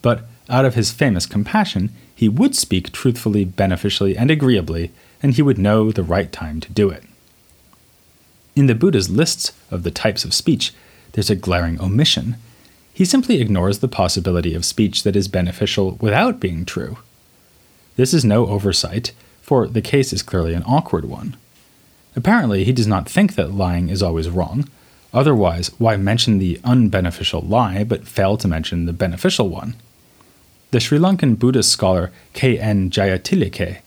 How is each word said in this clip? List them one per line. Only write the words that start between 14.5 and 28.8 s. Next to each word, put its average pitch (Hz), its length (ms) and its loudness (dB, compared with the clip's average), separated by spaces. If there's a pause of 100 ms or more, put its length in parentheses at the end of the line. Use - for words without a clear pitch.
of 85 80 -4
speech - 400 -2
that 101 100 0
is 98 140 0
beneficial 92 720 -2
without 160 400 0
being 87 240 -4
true. - 340 -8 (960)
This 131 180 2
is 156 120 2
no 107 240 4
oversight, 101 640 -2 (280)
for 123 280 0
the 117 120 -2
case 135 320 0
is 95 80 -4
clearly 85 320 -2
an 82 140 -4
awkward 123 380 0
one. - 320 -10 (800)
Apparently, 123 480 2
he 120 80 2
does 120 160 2
not 95 200 0
think - 280 2
that 80 160 -2
lying 87 360 0
is 95 140 -2
always 82 260 -2
wrong. 90 400 -4 (460)
Otherwise, 104 640 2
why 113 180 2
mention 104 420 2
the 92 260 0
unbeneficial 95 840 0
lie 104 360 0
but 113 240 -4
fail 98 280 0
to 101 120 -2
mention 82 380 -2